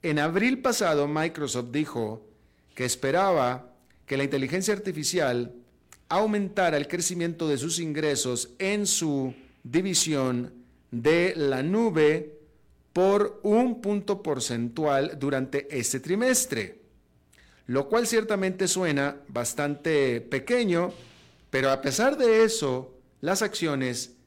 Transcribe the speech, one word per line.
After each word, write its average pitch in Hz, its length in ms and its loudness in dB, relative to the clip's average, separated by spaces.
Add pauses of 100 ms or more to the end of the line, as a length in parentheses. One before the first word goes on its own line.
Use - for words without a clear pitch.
En 151 160 0
abril 196 440 2
pasado, 165 460 2
Microsoft 147 640 -2
dijo 117 540 -4 (480)
que 127 100 -4
esperaba 135 880 0 (320)
que 135 120 -4
la 139 60 0
inteligencia 143 500 -2
artificial 151 800 -2 (560)
aumentara 196 680 0
el 143 100 -2
crecimiento 170 600 -4
de 143 100 2
sus 165 220 -4
ingresos 143 800 -2
en 202 280 0
su 139 460 0 (300)
división 135 920 -2 (380)
de 156 440 2
la 139 280 0
nube 165 760 2 (540)
por 202 500 2
un 226 380 2
punto 202 420 -2
porcentual 135 960 0
durante 139 580 -2
este 123 220 -2
trimestre, 170 840 0 (840)
lo 139 220 0
cual 233 180 2
ciertamente 196 600 0
suena 143 500 0 (100)
bastante 139 920 0
pequeño, 175 720 0 (560)
pero 135 200 2
a 135 120 2
pesar 214 360 0
de 226 260 6
eso, 135 540 0 (240)
las 185 200 0
acciones 139 720 -2 (120)